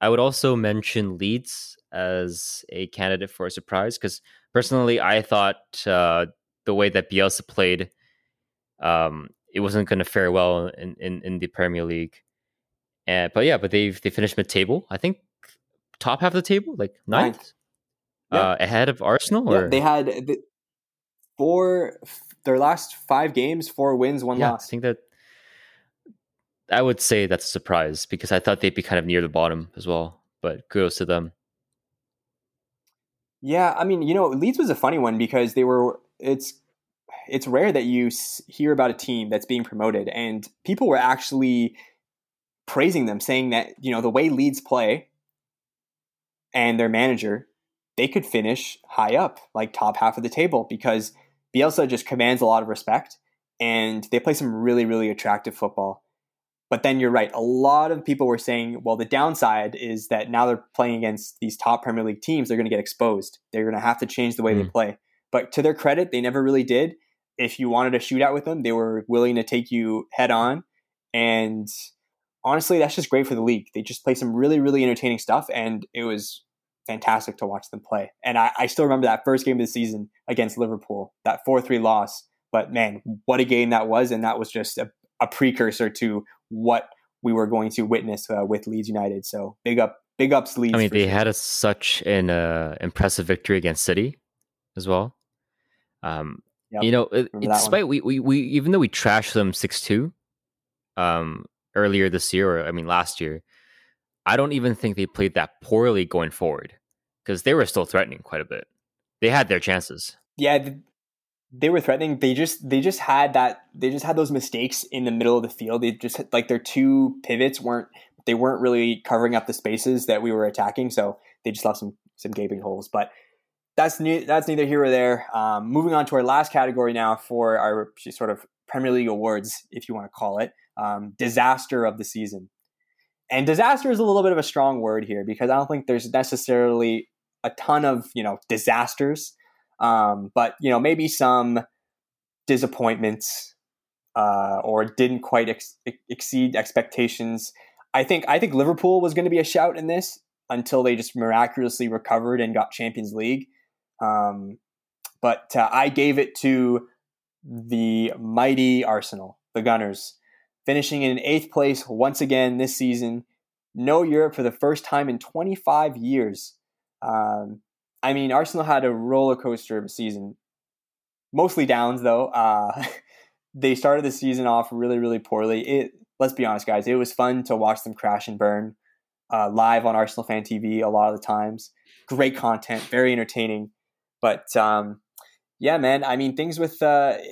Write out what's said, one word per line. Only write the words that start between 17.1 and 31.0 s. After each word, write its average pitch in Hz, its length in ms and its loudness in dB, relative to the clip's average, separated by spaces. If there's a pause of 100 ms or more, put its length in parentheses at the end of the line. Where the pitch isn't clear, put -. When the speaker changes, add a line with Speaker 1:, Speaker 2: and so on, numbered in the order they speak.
Speaker 2:
Ninth. - 160 -20 (800)
Yep. 95 100 4
Speaker 1:
uh, 92 180 2
ahead 117 300 2
of 123 100 -4
Arsenal, 202 500 0
Speaker 2:
Yep, 98 120 4
Speaker 1:
or? 85 80 0
Speaker 2:
they 135 100 4
had 151 260 2 (200)
the 139 160 -4 (960)
four, 175 600 2 (460)
their 131 140 4
last 151 360 0 (140)
five 143 240 2
games, 160 360 -2
four 139 280 0
wins, 131 280 0
one 123 140 -2
Speaker 1:
Yeah, 123 120 2
Speaker 2:
loss. 117 160 -6
Speaker 1:
I - 40 -14
think 120 120 -6
that, 120 160 -2 (1700)
I 120 120 4
would 127 180 2
say 104 260 2
that's 90 180 -2
a - 40 -6
surprise 78 580 -2
because - 260 -6
I 92 80 4
thought 101 200 0
they'd 95 140 2
be 98 80 -6
kind 92 160 0
of 85 80 -2
near 87 160 2
the 82 60 -2
bottom 82 480 -2
as 87 100 -14
well, 82 360 -4 (200)
but - 260 -6
kudos 92 280 0
to 90 100 -4